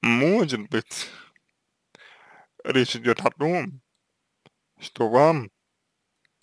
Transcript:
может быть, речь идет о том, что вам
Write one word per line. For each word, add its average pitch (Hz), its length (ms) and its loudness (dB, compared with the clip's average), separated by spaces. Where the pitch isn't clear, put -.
может 127 680 0
быть, - 380 -6
речь 127 320 0
идет 117 240 0
о - 100 0
том, 147 500 -4
что - 300 -4
вам 135 420 2